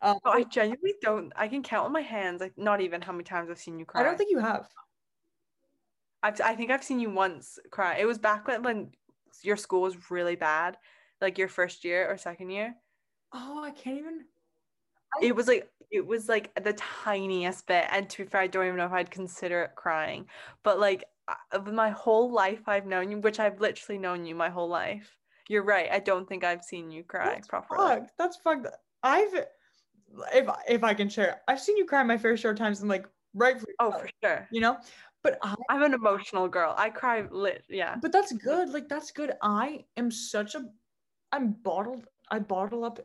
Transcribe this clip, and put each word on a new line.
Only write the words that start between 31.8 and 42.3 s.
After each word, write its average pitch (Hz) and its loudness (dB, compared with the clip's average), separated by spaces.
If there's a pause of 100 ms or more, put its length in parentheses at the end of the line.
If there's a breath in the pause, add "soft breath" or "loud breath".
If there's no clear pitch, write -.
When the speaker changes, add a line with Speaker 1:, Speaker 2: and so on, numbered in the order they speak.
Speaker 1:
cry 277 4
my 233 4
fair 226 2
share 220 0
of 208 -2
times 208 0
and, 208 -2
like, 190 0 (260)
rightfully 233 2
Speaker 2:
Oh, 226 4
Speaker 1:
so, 190 -4
Speaker 2:
for - -10 (140)
sure. 190 0
Speaker 1:
you 226 -2
know? 247 2 (440 loud breath)
But - 4
I 202 -4 (140)
Speaker 2:
I'm 277 4
an 285 6
emotional 202 2
girl. 175 2
I 220 2
cry 226 0
lit-, 196 -4
yeah. 190 -4
Speaker 1:
But 330 0
that's 392 4
good. 294 0
Like, 285 -6
that's 302 -6
good. 285 -4
I 220 -2 (120)
am 240 0
such 208 -6
a, 254 -10 (640)
I'm 254 0
bottled, 214 -4 (220)
I 220 -2